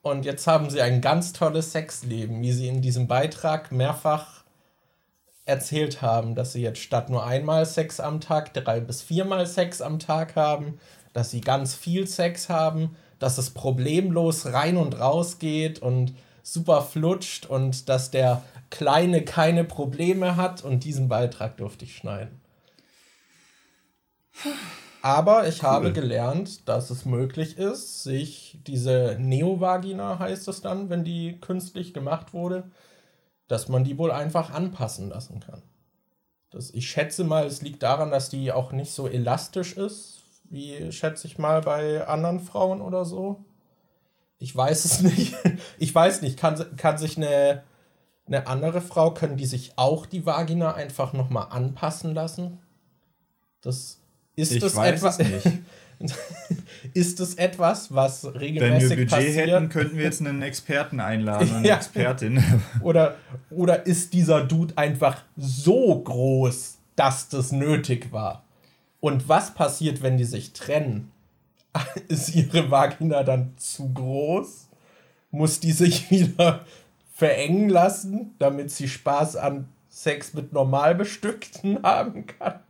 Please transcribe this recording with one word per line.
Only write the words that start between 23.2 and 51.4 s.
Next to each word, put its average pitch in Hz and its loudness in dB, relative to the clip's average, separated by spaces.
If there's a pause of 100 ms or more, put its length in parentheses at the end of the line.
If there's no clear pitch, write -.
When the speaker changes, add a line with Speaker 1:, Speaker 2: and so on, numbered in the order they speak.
Speaker 1:
Aber 170 6
ich 160 -4
Speaker 2:
Cool. 143 2
Speaker 1:
habe 151 2
gelernt, 131 -2
dass 117 -2
es 123 -8
möglich 131 -2
ist, 208 -6
sich 135 -8
diese 127 0
Neovagina, 180 0
heißt 190 -6
es 190 -10
dann, 190 -6
wenn 170 -2
die 170 -6
künstlich 180 -8
gemacht 147 -6
wurde, 180 -4 (840)
dass 117 -4
man 131 2
die 139 -2
wohl 165 0
einfach 156 -2
anpassen 135 -6
lassen - -12
kann. - -20 (880)
Das, - -14
ich - -8
schätze 156 -2
mal, 156 0
es 139 -10
liegt 139 -10
daran, 143 0
dass 135 -2
die 135 -4
auch 127 -4
nicht 135 -6
so 135 -8
elastisch 143 -4
ist, - -10 (280)
wie, 143 -12
schätze 156 -6
ich - -14
mal, 156 2
bei 151 -2
anderen 170 -2
Frauen 190 -2
oder 185 -4
so. 190 -8 (920)
Ich - -12
weiß 147 2
es 165 2
<laughs> - 4
nicht. - 4 (440)
Ich - -2
weiß 180 6
nicht, 131 -4
kann, 156 -2
kann 156 2
sich 156 -4
eine, 143 2 (640)
eine 131 -2
andere 156 -2
Frau, 165 2
können 151 -4
die 139 -4
sich 127 -6
auch 143 2
die 175 -6
Vagina 165 0
einfach 135 -6
noch 131 -2
mal 113 -2